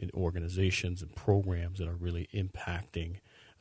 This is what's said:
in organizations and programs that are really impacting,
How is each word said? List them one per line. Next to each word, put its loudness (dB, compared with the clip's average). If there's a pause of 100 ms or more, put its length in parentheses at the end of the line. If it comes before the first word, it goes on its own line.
in -4
organizations 2
and -12
programs 2
that -2
are -2
really -2
impacting, -4 (400)